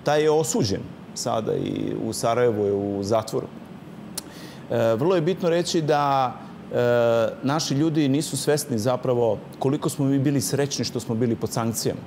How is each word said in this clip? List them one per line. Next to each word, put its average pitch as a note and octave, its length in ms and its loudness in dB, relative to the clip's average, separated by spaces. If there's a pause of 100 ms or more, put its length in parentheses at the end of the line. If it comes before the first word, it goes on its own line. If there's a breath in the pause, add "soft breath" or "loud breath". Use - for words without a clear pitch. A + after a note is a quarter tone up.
Taj D3+ 200 2
je D#3 80 4
osuđen D3+ 500 2 (320)
sada A2+ 420 -2
i G2+ 380 -2 (120)
u A2 80 -4
Sarajevu A#2 520 2
je G2+ 80 2
u G2+ 300 -2
zatvoru. A2 440 0 (1200 loud breath)
E, A2+ 240 4
vrlo D#3 200 2
je E3+ 60 2
bitno F3+ 280 0
reći E3+ 320 0
da, C#3+ 520 2 (380 loud breath)
e, - 40 -4 (680)
naši D3 300 0
ljudi D3+ 360 2
nisu C#3+ 280 0
svesni C#3+ 420 0
zapravo A#2+ 580 2 (220)
koliko C3+ 300 0
smo - 160 -2
mi C#3 140 2
bili C#3 220 2
srećni C3+ 440 -2
što - 140 -4
smo A2+ 160 -4
bili A#2 200 2
pod A2 160 -4
sankcijama. A2+ 560 -2